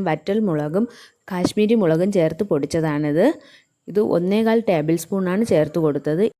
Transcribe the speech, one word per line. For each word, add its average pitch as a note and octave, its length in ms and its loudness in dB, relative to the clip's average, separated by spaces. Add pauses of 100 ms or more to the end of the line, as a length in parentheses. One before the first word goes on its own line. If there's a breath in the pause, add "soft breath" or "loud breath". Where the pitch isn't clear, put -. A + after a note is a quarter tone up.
വറ്റൽ F#3 360 -2
മുളകും E3 460 -2 (420 loud breath)
കാശ്മീരി G#3 480 0
മുളകും F3+ 360 2
ചേർത്ത് D#3+ 320 0
പൊടിച്ചതാണിത്. D3+ 840 0 (600 loud breath)
ഇത് F3 120 -2 (100)
ഒന്നേകാൽ A3 520 0
ടേബിൾ E3 340 0
സ്പൂണാണ് F#3+ 500 -2
ചേർത്ത് D#3+ 340 0
കൊടുത്തത്. D3+ 420 0 (180)